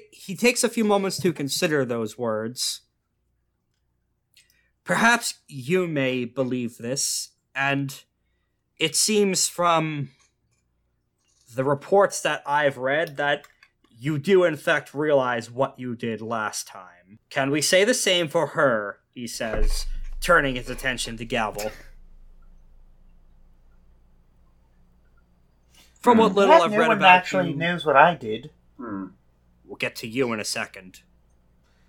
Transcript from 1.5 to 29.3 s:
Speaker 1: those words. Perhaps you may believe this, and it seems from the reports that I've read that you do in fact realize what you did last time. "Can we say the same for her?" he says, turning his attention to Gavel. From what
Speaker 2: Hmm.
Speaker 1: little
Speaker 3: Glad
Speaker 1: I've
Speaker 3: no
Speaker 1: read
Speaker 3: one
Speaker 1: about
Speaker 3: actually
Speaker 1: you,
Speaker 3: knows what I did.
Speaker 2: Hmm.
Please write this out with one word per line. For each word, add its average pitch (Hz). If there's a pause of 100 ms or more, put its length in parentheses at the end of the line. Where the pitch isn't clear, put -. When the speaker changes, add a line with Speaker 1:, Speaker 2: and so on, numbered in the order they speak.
Speaker 1:
those 117
words. 113 (2000)
Perhaps 226 (120)
you 151
may 131
believe 123
this, - (240)
and 139 (720)
it 160
seems 202
from 156 (1500)
the 131
reports 185
that 151
I've 143
read 139
that 143 (440)
you 131
do 185
in 160
fact 151
realize 127
what 131
you 123
did 113
last 110
time. 90 (100)
"Can 135
we 147
say 185
the 247
same 180
for 151
her?" 117 (160)
he 123
says, 110 (340)
turning 147
his 120
attention 120
to 120
Gavel. 107 (4000)
From 247
what 220
Speaker 2:
Hmm. 190
Speaker 1:
little 202
Speaker 3:
Glad -
Speaker 1:
I've 214
Speaker 3:
no 208
Speaker 1:
read -
Speaker 3:
one 220
Speaker 1:
about 190
Speaker 3:
actually 180
Speaker 1:
you, 139
Speaker 3:
knows 165
what 147
I 160
did. 113 (260)
Speaker 2:
Hmm. 220 (560)